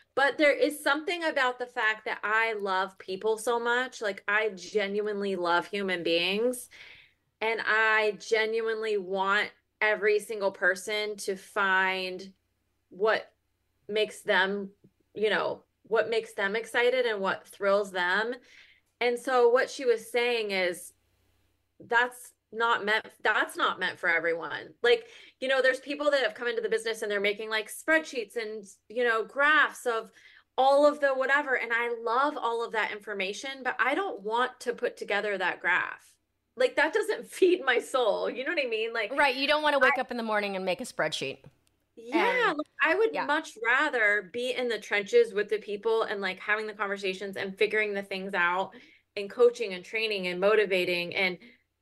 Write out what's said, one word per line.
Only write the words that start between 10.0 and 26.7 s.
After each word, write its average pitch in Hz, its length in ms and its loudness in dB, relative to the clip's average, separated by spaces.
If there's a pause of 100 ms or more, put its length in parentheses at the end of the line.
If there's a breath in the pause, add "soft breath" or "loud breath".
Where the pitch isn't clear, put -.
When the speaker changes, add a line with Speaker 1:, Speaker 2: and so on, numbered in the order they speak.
Speaker 1:
single 208 320 -2
person 208 680 -2
to 202 180 -4
find 190 1000 -2 (560)
what 202 440 -2 (560)
makes 208 340 -2
them, 196 480 0 (440)
you 208 140 0
know, 165 360 -2 (180)
what 226 260 0
makes 220 240 -4
them 196 220 -2
excited 247 500 0
and 214 160 -2
what - 260 -2
thrills 196 440 0
them. 190 440 0 (640 loud breath)
And 240 180 0
so 247 300 4
what 247 200 4
she 285 160 -6
was 220 260 0
saying 240 400 0
is, 180 420 -2 (840)
that's - 540 0 (180)
not 233 340 0
meant, 214 220 0 (160)
that's 233 320 0
not 311 240 0
meant 185 200 -4
for 180 100 -2
everyone. 160 640 -2 (100)
Like, 240 240 4 (320 loud breath)
you 262 80 -6
know, 262 140 2
there's 254 180 2
people 294 320 -2
that 277 120 2
have 214 120 -2
come 247 120 -6
into 233 140 -2
the 214 80 -2
business 220 320 -2